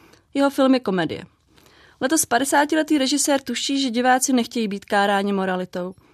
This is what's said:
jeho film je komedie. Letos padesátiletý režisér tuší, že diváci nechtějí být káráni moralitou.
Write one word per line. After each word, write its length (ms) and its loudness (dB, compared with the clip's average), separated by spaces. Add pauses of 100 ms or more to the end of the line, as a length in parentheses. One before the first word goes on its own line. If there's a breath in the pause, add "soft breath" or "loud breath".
(340 soft breath)
jeho 160 2
film 240 4
je 60 2
komedie. 440 -4 (800 soft breath)
Letos 240 0
padesátiletý 720 2
režisér 440 0
tuší, 400 -4
že 80 -2
diváci 440 2
nechtějí 340 -2
být 180 -10
káráni 480 0
moralitou. 600 -4 (200 soft breath)